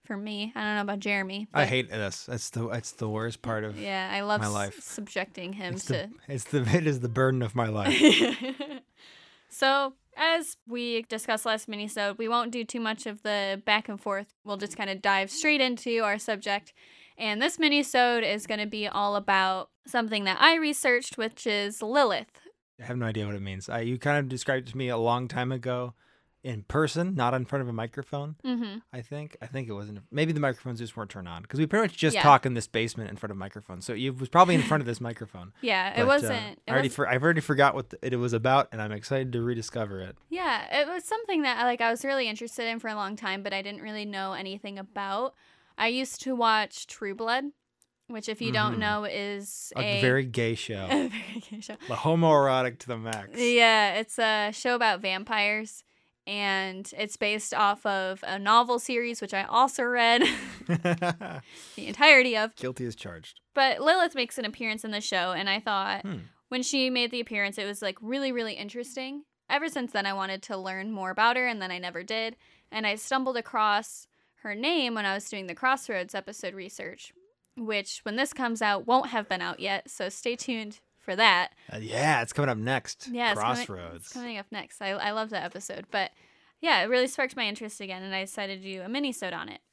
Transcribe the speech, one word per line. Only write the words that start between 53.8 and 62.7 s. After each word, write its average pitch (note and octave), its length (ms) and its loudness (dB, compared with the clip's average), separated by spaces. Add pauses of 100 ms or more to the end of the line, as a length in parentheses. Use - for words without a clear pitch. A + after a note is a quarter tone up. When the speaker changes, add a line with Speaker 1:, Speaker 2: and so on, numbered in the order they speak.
Speaker 1:
it's A3 240 -4
a G#3+ 340 2
show B3 220 0
about A3 260 2
vampires, G#3 840 -2 (400)
and G3 720 -2
it's G#3 200 -4
based G#3 380 -2
off G3+ 300 2
of F#3+ 400 -2
a F#3+ 140 -4
novel A#3 400 6
series, A#3+ 420 -2
which G3 140 -6
I G3 100 0
also B3+ 380 4
read A#3+ 400 6
<laughs> - 280 0
Speaker 2:
<laughs> - 180 -12
Speaker 1:
the E3+ 720 0 (380)
entirety B3+ 580 8
of. G#3+ 180 0
Speaker 2:
Guilty B2+ 300 -4